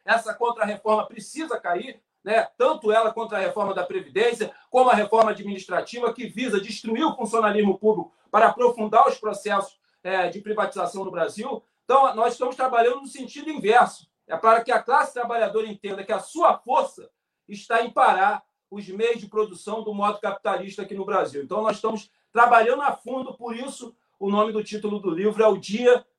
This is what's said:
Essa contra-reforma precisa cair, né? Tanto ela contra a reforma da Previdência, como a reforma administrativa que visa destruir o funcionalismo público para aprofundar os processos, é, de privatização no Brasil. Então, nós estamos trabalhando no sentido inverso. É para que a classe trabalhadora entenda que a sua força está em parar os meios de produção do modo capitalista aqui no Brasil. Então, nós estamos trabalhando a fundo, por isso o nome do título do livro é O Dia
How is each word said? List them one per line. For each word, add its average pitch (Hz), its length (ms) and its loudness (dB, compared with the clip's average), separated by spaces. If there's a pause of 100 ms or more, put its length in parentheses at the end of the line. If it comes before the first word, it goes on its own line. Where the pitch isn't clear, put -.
Essa 214 300 0
contra-reforma 214 720 -2
precisa 233 540 -10
cair, 185 420 -6 (220)
né? 220 340 0
Tanto 247 340 2
ela 220 220 2
contra 214 240 -6
a 190 40 -2
reforma 190 320 -2
da 185 120 -4
Previdência, 196 680 -2 (160)
como 254 200 4
a 226 60 6
reforma 214 360 4
administrativa 202 800 -6
que 233 140 -10
visa 202 340 -4
destruir 226 460 -4
o 294 100 -2
funcionalismo 208 640 0
público - 360 0 (220)
para 220 120 6
aprofundar 233 600 4
os - 100 0
processos, 202 640 -4 (240)
é, 185 240 -2
de 190 140 -8
privatização 196 640 -4
no 185 40 -10
Brasil. 175 540 -6 (220)
Então, 277 300 4
nós 226 180 0
estamos 247 200 -4
trabalhando 247 460 2
no 277 80 -18
sentido 285 420 -14
inverso. 240 600 0 (180)
É 160 80 -8
para 220 260 4
que 240 120 0
a 220 100 0
classe 269 300 2
trabalhadora 226 520 -2
entenda 202 380 -10
que 214 80 -6
a 196 80 -2
sua 320 380 2
força - 520 -2 (380)
está 233 340 -2
em 240 80 -4
parar 208 540 4 (260)
os 202 200 -14
meios 220 320 -2
de 208 80 -16
produção 214 560 -4
do 214 80 -6
modo 202 260 0
capitalista 196 640 -4
aqui 196 120 -12
no 196 120 -8
Brasil. 151 360 -2
Então, 180 200 -4
nós 214 160 0
estamos 220 340 -6 (180)
trabalhando 240 520 4
a 269 100 0
fundo, 254 460 -8
por 233 180 -10
isso 247 400 -14 (240)
o 196 100 -4
nome 214 220 2
do 208 100 -2
título 208 380 -6
do 185 120 -4
livro 202 300 0
é 220 60 8
O 202 100 4
Dia 247 480 2 (140)